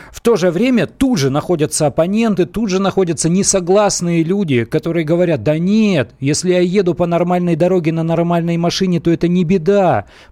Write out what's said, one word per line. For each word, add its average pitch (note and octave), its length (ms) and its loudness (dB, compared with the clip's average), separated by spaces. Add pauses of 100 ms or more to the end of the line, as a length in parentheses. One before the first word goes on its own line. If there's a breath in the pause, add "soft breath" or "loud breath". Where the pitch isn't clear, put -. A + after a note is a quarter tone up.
(120)
В - 80 -20
то A#3 160 2
же F3+ 160 0
время G#3+ 340 0
тут B3+ 340 -2
же C3+ 100 0
находятся D3+ 580 -2
оппоненты, F#3 580 0
тут G#3 240 -6
же F#3 120 -2
находятся F3 480 0
несогласные F3+ 920 0
люди, D#3 420 0
которые E3 400 -4
говорят: E3+ 360 0
«Да D3+ 160 0
нет, F#3+ 600 0
если D#3 320 -2
я F3+ 80 2
еду F3+ 360 0
по F3 120 -2
нормальной F3 480 0
дороге E3+ 380 0
на E3 100 -2
нормальной E3+ 540 -2
машине, E3+ 420 -2
то - 100 0
это E3+ 200 0
не F3+ 160 2
беда. E3+ 600 2 (260 loud breath)